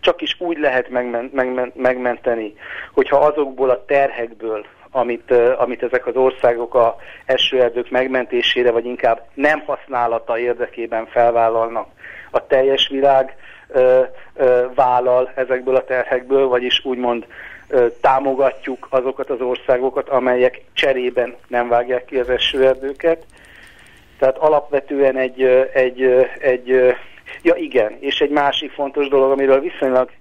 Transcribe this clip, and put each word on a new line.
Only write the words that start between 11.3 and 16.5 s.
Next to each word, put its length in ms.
a 160
teljes 420
világ, 480
ö, 340
ö, 300
vállal 600
ezekből 420
a 80
terhekből, 640
vagyis 360